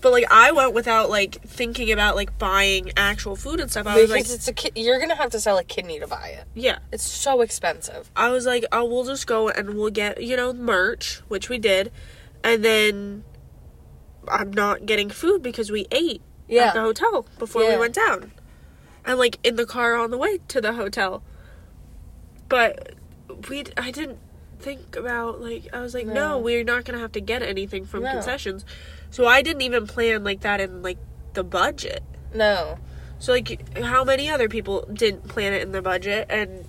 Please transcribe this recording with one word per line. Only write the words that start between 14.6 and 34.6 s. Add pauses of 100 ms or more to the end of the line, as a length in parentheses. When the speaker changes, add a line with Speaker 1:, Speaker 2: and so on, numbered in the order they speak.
Speaker 1:
getting
food
because
we
ate (260)
Speaker 2:
Yeah.
Speaker 1:
at
the
hotel (120)
before
we
Speaker 2:
Yeah.
Speaker 1:
went
down. (760)
And,
like,
in
the
car
on
the
way
to
the
hotel. (1200)
But (560)
we
d-,
I
didn't (420)
think
about,
like,
I
was
like,
"No,
Speaker 2:
No.
Speaker 1:
we're
not
gonna
have
to
get
anything
from
Speaker 2:
No.
Speaker 1:
concessions." (480)
So
I
didn't
even
plan,
like,
that
in,
like, (340)
the
budget. (280)
Speaker 2:
No. (400)
Speaker 1:
So,
like,
how
many
other
people